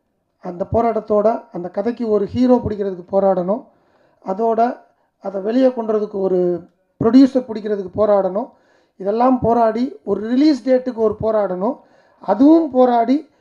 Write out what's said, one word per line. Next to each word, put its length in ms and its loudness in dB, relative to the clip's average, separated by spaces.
அந்த 320 -10
போராட்டத்தோட 800 -2
அந்த 180 -10
கதைக்கு 400 -6
ஒரு 160 0
ஹீரோ 300 2
பிடிக்கிறதுக்கு 560 -6
போராடணும். 560 -2
அதோட 540 -2
அதை 220 -10
வெளியே 260 2
கொண்டுறதுக்கு 460 -2
ஒரு 560 -2
ப்ரொடியூசர் 440 4
பிடிக்கிறதுக்கு 480 -6
போராடணும். 560 0
இதெல்லாம் 420 0
போராடி 640 0
ஒரு 180 -4
ரிலீஸ் 480 0
டேட்டுக்கு 260 0
ஒரு 260 0
போராடணும். 580 -2
அதுவும் 520 4
போராடி 580 2